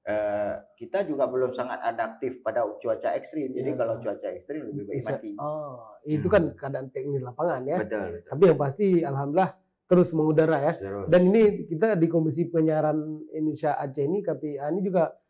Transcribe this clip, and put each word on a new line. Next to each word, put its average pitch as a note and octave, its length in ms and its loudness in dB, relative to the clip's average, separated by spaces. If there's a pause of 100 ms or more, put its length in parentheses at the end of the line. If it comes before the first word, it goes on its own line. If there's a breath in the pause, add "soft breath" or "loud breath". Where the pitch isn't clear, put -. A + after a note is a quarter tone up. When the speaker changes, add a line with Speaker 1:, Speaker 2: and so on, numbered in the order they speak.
Speaker 1:
eh, G#2 520 -2 (200)
kita F#3+ 320 -4
juga C#3 220 0
belum B2+ 260 0
sangat B2 260 -6
adaptif A#2 600 -4
pada A2+ 320 0
cuaca A2+ 400 -2
ekstrim. C3+ 400 -6
Jadi B2+ 160 -4
Speaker 2:
Ya. C3+ 80 -4
Speaker 1:
kalau A2+ 240 -2
cuaca G#2 300 -6
ekstrim D3 340 -10
lebih G#2 180 -8
baik G#2 140 -6
Speaker 2:
Bisa. C3 160 -4
Speaker 1:
mati. A2 240 -8
Speaker 2:
Oh, D3 400 -8 (260)
itu D3+ 220 -2
Speaker 1:
Hmm. G#3+ 80 4
Speaker 2:
kan F3+ 100 6 (140)
keadaan C3+ 320 -6
teknis C#3 320 -4
lapangan C3 420 -2
ya. D3+ 140 -2
Speaker 1:
Betul, G2 400 -4
betul. - 100 -16
Speaker 2:
Tapi D3 160 2
yang D#3+ 140 6
pasti C#3+ 300 0 (160)
alhamdulillah C#3+ 480 0 (320)
terus F3+ 280 4
mengudara D#3 480 4
ya. D3+ 140 2
Speaker 1:
Terus. G2 320 -8
Speaker 2:
Dan F3+ 220 6
ini A3 160 8 (240)
kita F#3+ 260 2
di E3 140 4
Komisi D#3+ 400 0
Penyiaran D#3 500 2 (320)
Indonesia D#3 480 -2
Aceh C#3+ 240 -4
ini, F3+ 220 0
K E3 100 -2
P C3 160 -8
I C#3+ 80 -8
A C#3 100 -8
ini F3 140 -2
juga F3+ 320 2 (160)